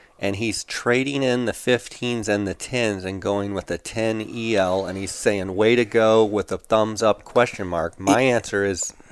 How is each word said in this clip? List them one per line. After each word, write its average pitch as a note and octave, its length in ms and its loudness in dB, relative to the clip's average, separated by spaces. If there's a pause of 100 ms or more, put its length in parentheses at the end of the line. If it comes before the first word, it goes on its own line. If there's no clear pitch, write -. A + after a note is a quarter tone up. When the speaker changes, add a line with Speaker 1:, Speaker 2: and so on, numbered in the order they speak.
(180)
Speaker 1:
and G2 180 -2
he's A2 280 -4
trading C3 580 0
in B2 220 0
the A2 80 -2
fifteens A#2+ 760 -2
and G#2 200 0
the F2+ 60 -4
tens G#2+ 500 -4
and F#2+ 180 -6
going G2+ 320 -2
with F#2 160 -6
a E2+ 80 -4
ten A2+ 420 -4
E A2+ 360 -4
L, F#2+ 300 2
and F#2 120 -8
he's G2 160 -8
saying, G2 400 0
"Way A2 220 4
to A#2+ 80 4
go," A2 400 4
with G2+ 260 -2
a F#2 80 -4
thumbs A2 440 0
up G#2+ 220 2
question A#2+ 420 0
mark. E2+ 340 -4
My G2 220 2
Speaker 2:
It C3 80 4
Speaker 1:
answer G#2+ 340 0
is, G2 280 -4 (200)